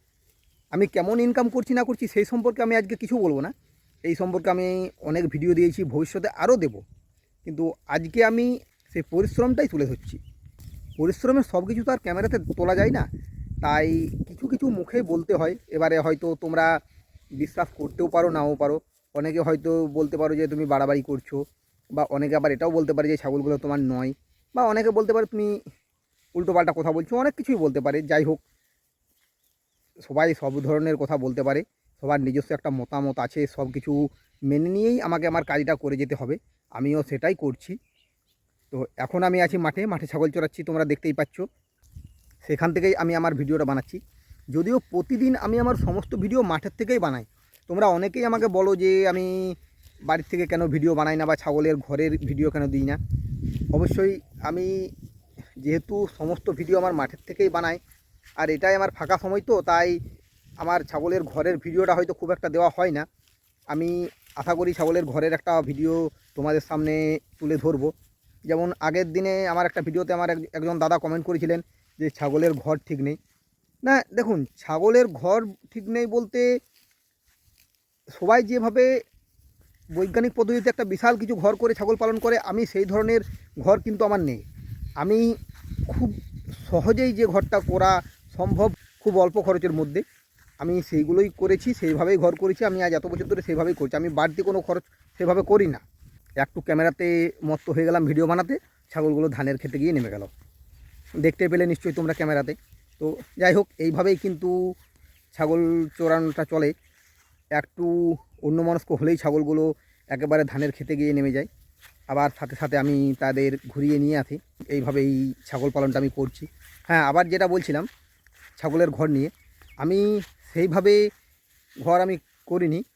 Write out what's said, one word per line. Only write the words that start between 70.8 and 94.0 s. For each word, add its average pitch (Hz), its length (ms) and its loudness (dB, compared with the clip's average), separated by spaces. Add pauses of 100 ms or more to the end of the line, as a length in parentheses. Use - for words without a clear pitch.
দাদা 160 200 4
কমেন্ট 160 220 -4
করেছিলেন 170 340 0 (400)
যে 156 80 -2 (100)
ছাগলের 156 360 2 (100)
ঘর 156 120 0 (100)
ঠিক 147 220 -6
নেই। 151 100 -6 (640)
না, 262 100 2 (240)
দেখুন, 220 220 0 (220)
ছাগলের 220 460 4 (140)
ঘর 190 180 2 (300)
ঠিক 214 160 -14 (100)
নেই 240 100 0 (100)
বলতে 240 260 -2 (1700)
সবাই 208 300 4 (100)
যেভাবে 233 340 2 (1080)
বৈজ্ঞানিক 214 460 0
পদ্ধতিতে 233 340 2
একটা 233 240 -2
বিশাল 240 280 2
কিছু 226 140 -4
ঘর 196 200 2
করে 226 240 2
ছাগল 208 220 2
পালন 226 220 0
করে, 233 120 4 (160)
আমি 214 140 0
সেই 196 200 -2
ধরনের 220 360 2 (420)
ঘর 196 220 6
কিন্তু 214 200 -2
আমার 202 240 2
নেই। 113 120 -6 (600)
আমি 202 180 2 (720)
খুব 247 180 0 (600)
সহজেই 226 500 2
যে 233 140 4
ঘরটা 196 260 2 (120)
করা 185 200 4 (460)
সম্ভব 185 320 2 (320)
খুব 214 120 0 (100)
অল্প 180 120 2 (100)
খরচের 180 340 2
মধ্যে, 156 220 -2 (580)
আমি 170 140 -4 (160)
সেইগুলোই 170 400 2 (120)
করেছি, 190 280 0 (100)
সেইভাবেই 170 440 2
ঘর 175 180 4
করেছি। 190 280 0
আমি 185 160 -2
আজ 175 140 2
এত - 120 -8
বছর 175 200 -6
ধরে 190 160 -2
সেইভাবেই 165 320 0
করছি, 139 220 -4